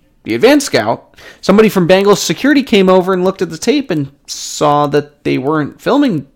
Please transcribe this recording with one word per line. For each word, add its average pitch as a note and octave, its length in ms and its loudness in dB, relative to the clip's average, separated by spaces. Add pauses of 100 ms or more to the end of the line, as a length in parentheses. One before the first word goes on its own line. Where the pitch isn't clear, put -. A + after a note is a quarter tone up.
(240)
the G#2+ 120 -6
advanced C4+ 320 2
scout, A#2 500 -4 (240)
somebody G#3+ 260 4
from F#3 200 0
Bengals G3 300 4
security C4 460 0
came F#3+ 260 2
over F#3 240 2
and F3+ 120 -2
looked F#3+ 160 -2
at F3+ 80 -4
the D#3+ 80 -14
tape - 340 -2
and D3 200 -4 (140)
saw D3 600 -2
that C#3+ 380 -4
they C#3+ 120 -2
weren't C#3+ 440 -4
filming A3+ 540 -2